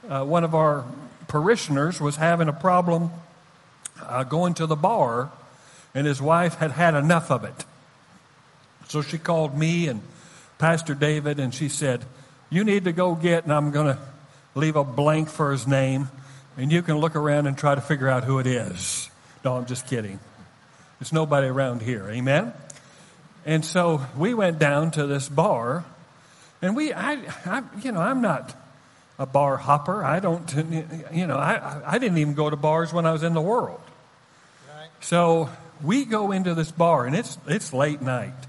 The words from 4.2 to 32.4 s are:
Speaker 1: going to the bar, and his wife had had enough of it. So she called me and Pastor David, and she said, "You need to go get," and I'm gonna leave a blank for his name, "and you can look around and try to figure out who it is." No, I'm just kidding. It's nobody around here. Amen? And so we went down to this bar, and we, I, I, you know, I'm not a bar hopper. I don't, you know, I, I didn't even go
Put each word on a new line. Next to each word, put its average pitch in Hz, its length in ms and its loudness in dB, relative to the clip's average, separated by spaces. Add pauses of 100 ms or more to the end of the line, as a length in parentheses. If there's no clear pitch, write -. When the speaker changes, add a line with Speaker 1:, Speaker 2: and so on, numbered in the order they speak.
Speaker 1:
going 160 320 0
to 165 100 -2
the 156 100 2
bar, 147 560 2 (640)
and 139 140 0
his 135 140 -2
wife 165 340 2
had 156 160 -2
had 160 240 4
enough 160 360 2
of 117 120 0
it. - 220 -12 (1200)
So 151 140 -2
she 160 160 -6
called 156 400 0
me 165 300 2
and 110 140 -4 (560)
Pastor 160 380 2
David, 147 440 0
and 131 140 -2
she 151 160 -4
said, 127 340 -2 (460)
"You 175 140 2
need 202 220 2
to 180 60 2
go 175 240 2
get," 165 280 2
and 151 100 2
I'm 147 180 2
gonna 143 280 2 (560)
leave 151 200 0
a 147 80 4
blank 147 460 2
for 147 220 -2
his 127 160 -2
name, 135 420 2 (480)
"and 131 140 0
you 170 100 4
can 165 160 0
look 160 180 0
around 147 320 2
and 135 100 -2
try 143 180 2
to 139 60 -4
figure 135 280 0
out 127 140 2
who 131 160 0
it 127 80 0
is." 98 640 -4 (360)
No, 127 100 0
I'm 123 120 -6
just 127 200 -8
kidding. 107 320 -6 (800)
It's 147 140 -8
nobody 147 340 2
around 127 340 -2
here. 107 280 -6
Amen? 135 420 0 (960)
And 160 180 2
so 170 380 2 (160)
we 196 160 0
went 180 260 2
down 151 320 4
to 147 160 0
this 143 220 -2
bar, 147 560 0 (760)
and 190 140 0
we, 302 160 -2
I, 220 220 -4 (320)
I, 226 180 -4 (180)
you 254 120 -4
know, 170 80 0
I'm 247 200 0
not 160 320 -2 (640)
a 139 80 -4
bar 139 300 2
hopper. 147 480 2
I 147 160 2
don't, 170 340 -2 (600)
you 175 120 0
know, 139 120 -2
I, 147 480 -2
I 165 140 -2
didn't 202 180 0
even 147 160 2
go 151 160 0